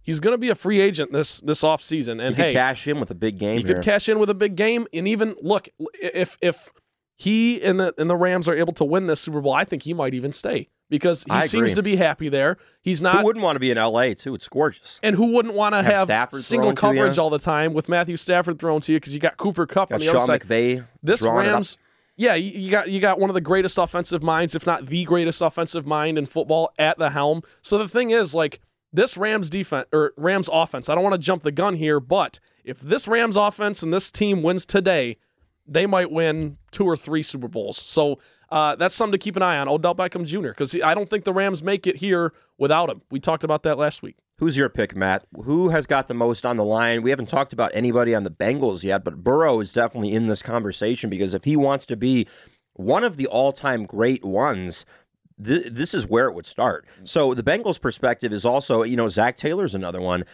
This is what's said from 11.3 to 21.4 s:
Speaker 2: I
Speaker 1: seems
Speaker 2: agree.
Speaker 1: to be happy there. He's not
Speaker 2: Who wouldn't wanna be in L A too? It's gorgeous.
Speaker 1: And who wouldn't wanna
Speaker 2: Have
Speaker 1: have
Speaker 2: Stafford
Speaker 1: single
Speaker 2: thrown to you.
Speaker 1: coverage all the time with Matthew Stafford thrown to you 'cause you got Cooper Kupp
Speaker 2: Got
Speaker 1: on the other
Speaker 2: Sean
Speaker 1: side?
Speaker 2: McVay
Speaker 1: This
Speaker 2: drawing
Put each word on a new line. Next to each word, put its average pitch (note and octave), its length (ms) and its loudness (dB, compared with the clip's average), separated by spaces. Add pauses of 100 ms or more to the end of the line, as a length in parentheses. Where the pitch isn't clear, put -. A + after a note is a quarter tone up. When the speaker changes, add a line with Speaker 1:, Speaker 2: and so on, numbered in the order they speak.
Speaker 2:
I A#2 100 2
Speaker 1:
seems D#3+ 120 2 (180)
Speaker 2:
agree. F#3 40 -2
Speaker 1:
to G3+ 80 2
be G3 120 2
happy D#3+ 320 0
there. C#3+ 300 2 (240)
He's F3+ 200 -2
not F#3 180 4
Speaker 2:
Who G3+ 80 4
wouldn't A3 180 0
wanna D3 140 2
be B2+ 120 2
in A#2 60 2
L A2+ 200 2
A B2 160 2
too? C3 220 -8
It's - 140 -14
gorgeous. - 540 -2
Speaker 1:
And G#3 120 2
who A3+ 120 4
wouldn't A3+ 260 2
wanna G#3 300 2
Speaker 2:
Have G3+ 100 4
Speaker 1:
have G3 100 4
Speaker 2:
Stafford B2+ 380 0
Speaker 1:
single - 320 2
Speaker 2:
thrown - 20 -4 (160)
to C3+ 60 2
you. C3+ 60 4
Speaker 1:
coverage - 140 2
all D#3+ 120 2
the D3+ 100 0
time D#3 340 0
with D3+ 140 -2
Matthew E3+ 300 0
Stafford F3 420 0
thrown D#3 220 0
to D#3 100 -2
you D#3 80 4
'cause C#3 140 -8
you D3 80 -8
got D#3+ 160 0
Cooper B2+ 280 -2
Kupp F#3+ 220 0
Speaker 2:
Got A2+ 80 -4
Speaker 1:
on G#2 60 -2
the B2+ 80 2
other C3 100 6
Speaker 2:
Sean B2 80 4
Speaker 1:
side? D3 140 2
Speaker 2:
McVay A#2+ 440 0 (160)
Speaker 1:
This F3 200 2
Speaker 2:
drawing A2+ 240 4